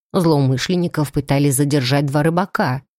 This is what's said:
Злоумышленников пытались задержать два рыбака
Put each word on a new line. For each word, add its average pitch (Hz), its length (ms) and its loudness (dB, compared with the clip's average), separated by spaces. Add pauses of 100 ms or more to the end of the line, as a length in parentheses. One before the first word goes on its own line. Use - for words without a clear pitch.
(120)
Злоумышленников 151 1000 0
пытались 143 440 0
задержать 143 520 0
два 147 160 0
рыбака 165 580 -2 (180)